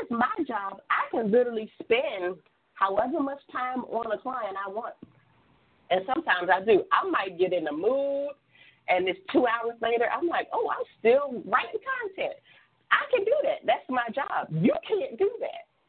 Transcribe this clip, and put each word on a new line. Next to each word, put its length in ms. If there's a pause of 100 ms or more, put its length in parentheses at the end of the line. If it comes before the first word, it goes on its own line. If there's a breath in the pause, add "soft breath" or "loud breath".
is 80
my 240 (140)
job, 420
I 220
can 200
literally 400 (100)
spend 540 (380)
however 480
much 180 (120)
time 340
on 260
a 60
client 380 (100)
I 40
want. 260 (960)
And 140
sometimes 480
I 100
do. 280
I 180
might 300
get 140
in 100
the 80
mood, 580 (600 soft breath)
and 180
it's 120 (120)
two 160
hours 340
later, 300
I'm 160
like, 260
"Oh, 160
I'm 160 (140)
still 460
writing 340 (220)
content." 340 (560 soft breath)
I 200
can 120
do 200
that. 220
That's 240
my 240
job. 380
You 220 (140)
can't 300
do 140 (100)
that. 260 (200)